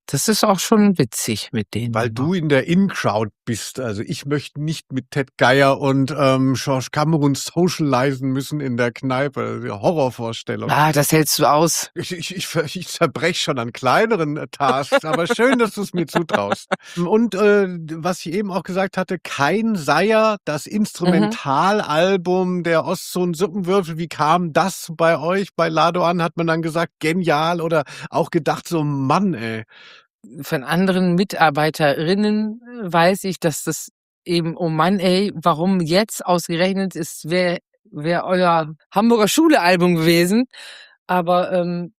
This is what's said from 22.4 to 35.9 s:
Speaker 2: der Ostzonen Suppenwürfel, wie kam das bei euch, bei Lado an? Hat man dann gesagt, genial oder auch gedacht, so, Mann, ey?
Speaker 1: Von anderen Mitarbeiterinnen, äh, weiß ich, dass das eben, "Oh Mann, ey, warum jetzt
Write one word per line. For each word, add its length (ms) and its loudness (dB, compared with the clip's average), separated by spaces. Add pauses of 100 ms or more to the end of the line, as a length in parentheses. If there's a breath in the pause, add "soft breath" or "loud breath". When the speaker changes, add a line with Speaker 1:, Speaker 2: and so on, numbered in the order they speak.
Speaker 2:
der 220 2
Ostzonen 480 -4
Suppenwürfel, 640 -2
wie 120 -6
kam 420 2
das 460 0
bei 200 4
euch, 380 -2
bei 140 2
Lado 340 2
an? 180 2
Hat 140 -4
man 120 -2
dann 140 0
gesagt, 380 -2
genial 600 0
oder 220 0 (260 loud breath)
auch 200 0
gedacht, 380 -2
so, 160 -2
Mann, 500 0
ey? 300 -6 (800 loud breath)
Speaker 1:
Von 220 -4
anderen 520 2
Mitarbeiterinnen, 1500 0
äh, 320 -10
weiß 300 4
ich, 160 -6
dass 240 -2
das 260 -6 (340)
eben, 320 -2
"Oh 140 -2
Mann, 300 2
ey, 340 0
warum 480 0
jetzt 420 0